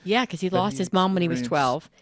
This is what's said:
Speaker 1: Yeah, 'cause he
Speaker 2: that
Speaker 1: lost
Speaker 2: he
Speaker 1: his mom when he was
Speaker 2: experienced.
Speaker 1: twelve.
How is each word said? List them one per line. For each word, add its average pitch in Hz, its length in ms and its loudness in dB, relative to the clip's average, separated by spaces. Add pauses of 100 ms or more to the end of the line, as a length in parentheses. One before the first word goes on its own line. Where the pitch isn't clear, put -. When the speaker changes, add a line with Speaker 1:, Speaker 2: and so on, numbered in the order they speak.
Speaker 1:
Yeah, 220 200 2
'cause 175 160 -8
he 185 80 -2
Speaker 2:
that 185 80 -2
Speaker 1:
lost 190 180 0
Speaker 2:
he - 40 -8
Speaker 1:
his 180 140 -4
mom 185 220 2
when 180 80 2
he 170 60 0
was 160 120 -2
Speaker 2:
experienced. 120 80 -4
Speaker 1:
twelve. 139 420 0 (120)